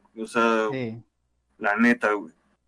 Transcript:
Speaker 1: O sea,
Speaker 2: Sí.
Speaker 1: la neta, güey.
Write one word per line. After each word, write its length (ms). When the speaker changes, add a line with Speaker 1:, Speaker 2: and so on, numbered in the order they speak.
Speaker 1:
O 100
sea, 460
Speaker 2:
Sí. 280
Speaker 1:
la 200
neta, 360
güey. 200